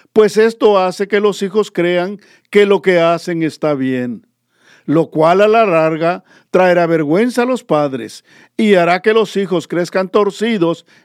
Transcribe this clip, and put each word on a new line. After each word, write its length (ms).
pues 240
esto 400
hace 300
que 120
los 220
hijos 300
crean 480
que 140
lo 160
que 180
hacen 440
está 320
bien, 520
lo 240
cual 320
a 60
la 180
larga 580
traerá 340
vergüenza 560
a 40
los 180
padres 600
y 200
hará 260
que 120
los 220
hijos 320
crezcan 420
torcidos 760